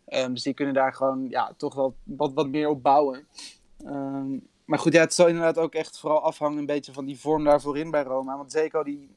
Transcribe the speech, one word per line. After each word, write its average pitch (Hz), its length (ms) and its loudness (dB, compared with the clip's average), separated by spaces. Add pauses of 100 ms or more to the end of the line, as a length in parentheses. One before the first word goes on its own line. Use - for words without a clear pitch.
Ehm, 127 260 -2
dus 123 100 -6
die 139 120 -2
kunnen 139 200 -2
daar 131 200 2
gewoon, 135 360 -2
ja, 113 260 -2
toch 143 180 -8
wel 135 200 0 (100)
wat, 139 300 -2
wat 143 140 0
meer 151 200 0
op 139 140 -2
bouwen. 143 440 4 (600)
Ehm, 135 520 -6 (260)
maar 151 140 -2
goed, 160 140 0
ja, 165 80 8
het 160 140 2
zal 175 120 6
inderdaad 165 320 2
ook 160 160 0
echt 156 240 -6
vooral 151 240 2
afhangen 151 360 -2
een 147 80 -6
beetje 143 260 -4
van 135 120 -10
die 135 160 -10
vorm 151 240 0
daarvoor 143 340 4
in 165 120 -6
bij 151 120 0
Roma. 131 340 -4
Want 139 140 -14
Dzeko, 156 320 0
die, 143 340 -8